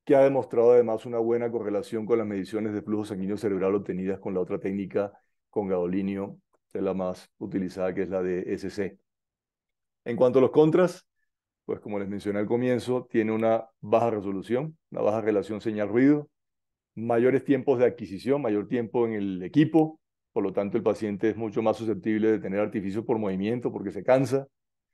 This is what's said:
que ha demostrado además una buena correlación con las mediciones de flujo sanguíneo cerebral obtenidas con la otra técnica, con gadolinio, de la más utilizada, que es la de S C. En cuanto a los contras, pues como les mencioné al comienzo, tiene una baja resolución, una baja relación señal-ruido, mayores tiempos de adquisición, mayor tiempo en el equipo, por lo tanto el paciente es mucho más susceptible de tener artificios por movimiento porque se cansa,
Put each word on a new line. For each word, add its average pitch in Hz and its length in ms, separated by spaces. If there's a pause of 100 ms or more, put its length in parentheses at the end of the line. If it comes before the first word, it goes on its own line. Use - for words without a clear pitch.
que 143 100
ha 135 80
demostrado 123 500
además 113 340
una 120 120
buena 117 320
correlación 104 560
con 117 120
las 107 80
mediciones 104 460
de 104 100
flujo 107 220
sanguíneo 101 320
cerebral 98 380
obtenidas 92 460
con 104 120
la 92 80
otra 95 200
técnica, 101 520 (360)
con 101 180
gadolinio, 95 720 (340)
de 98 100
la 95 120
más 92 340 (100)
utilizada, 92 540
que 95 100
es 85 60
la 92 140
de 92 320
S 92 160
C. 95 260 (1080)
En 120 120
cuanto 127 220
a 131 40
los 127 100
contras, 165 520 (600)
pues - 160
como 104 180
les 98 100
mencioné 101 300
al 104 80
comienzo, 123 640
tiene 110 220
una 113 340 (140)
baja 113 300
resolución, 107 680 (140)
una - 80
baja 107 200
relación 104 400
señal-ruido, 117 680 (640)
mayores 117 480
tiempos 131 380
de 123 60
adquisición, 110 540
mayor 104 280
tiempo 120 360
en 113 100
el 98 280
equipo, 156 560 (320)
por 107 140
lo 95 80
tanto 101 240
el 98 80
paciente 104 460
es 101 60
mucho 113 240
más 110 160
susceptible 110 540
de 107 80
tener 95 220
artificios 101 440
por 117 140
movimiento 107 540
porque 98 180
se 90 140
cansa, 135 420 (460)